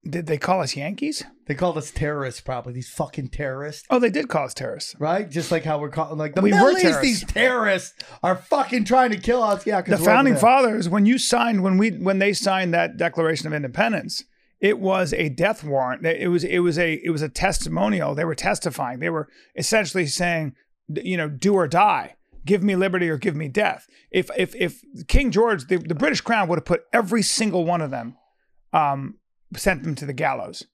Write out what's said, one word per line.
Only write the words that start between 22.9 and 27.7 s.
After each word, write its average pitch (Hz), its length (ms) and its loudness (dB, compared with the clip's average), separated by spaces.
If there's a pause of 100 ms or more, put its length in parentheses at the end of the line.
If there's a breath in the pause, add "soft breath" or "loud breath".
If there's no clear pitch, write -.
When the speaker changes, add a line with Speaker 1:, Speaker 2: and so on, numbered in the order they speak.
Speaker 1:
or 147 80 -4
give 143 180 -2
me 156 120 -6
death." 156 380 -2 (240 soft breath)
If, 180 260 -2
if, 180 180 -2
if 185 260 -4 (280)
King 262 220 4
George, 190 360 2
the, 180 100 0
the 160 180 -4
British 247 280 -2
Crown 208 260 0
would 175 100 0
have - 60 -6
put 170 280 0
every 220 300 2
single 180 440 0
one 175 160 0